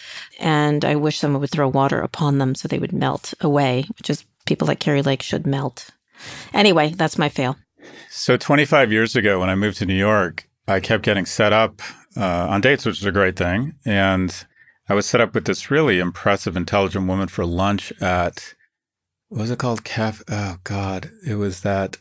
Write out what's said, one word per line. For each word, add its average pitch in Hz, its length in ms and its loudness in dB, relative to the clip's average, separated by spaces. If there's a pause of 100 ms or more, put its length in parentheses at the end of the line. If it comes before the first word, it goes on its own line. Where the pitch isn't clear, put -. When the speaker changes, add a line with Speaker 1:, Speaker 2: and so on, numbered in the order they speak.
(380)
Speaker 1:
and 147 460 2
I 151 100 2
wish 151 240 0
someone 143 220 0
would 143 100 -2
throw 147 180 2
water 135 320 2
upon 143 380 0
them 131 160 2
so - 140 -6
they 135 100 -2
would - 140 -4
melt 135 480 -4
away, 139 460 2 (120)
which - 120 -8
is 151 140 -4 (220)
people - 220 0
like 147 100 0
Kari 143 240 0
Lake 139 200 -2
should - 220 -4
melt. 139 460 -4 (640)
Anyway, 165 360 4
that's 170 280 -2
my 151 100 0
fail. 135 280 -4 (540)
Speaker 2:
So - 260 0
twenty-five 143 560 4
years 110 240 2
ago, 101 240 4
when 92 100 2
I 92 60 2
moved 101 220 0
to 104 80 -2
New 95 100 0
York, 98 520 2 (200)
I 98 100 2
kept 101 240 0
getting 98 240 0
set 104 260 2
up, 110 300 2 (340)
uh, 87 320 0
on 98 120 0
dates, 131 240 2
which 104 140 -2
is 101 80 -8
a 101 60 2
great 92 240 2
thing. 101 380 -2 (100)
And 95 480 2 (560)
I 101 60 2
was 101 120 2
set 120 140 2
up 113 140 2
with 110 120 -2
this - 240 -2
really 139 280 4
impressive, 90 580 -2
intelligent 95 520 0
woman 95 180 0
for 92 200 -4
lunch 95 460 -2 (100)
at, 90 520 -2 (720)
what 156 120 -8
was 113 100 -4
it 123 80 -4
called? 120 240 -2
Caf-, 110 460 -4
oh, 101 340 -4
God. 98 480 -6 (160)
It 110 100 -2
was 101 260 -4
that 98 380 -2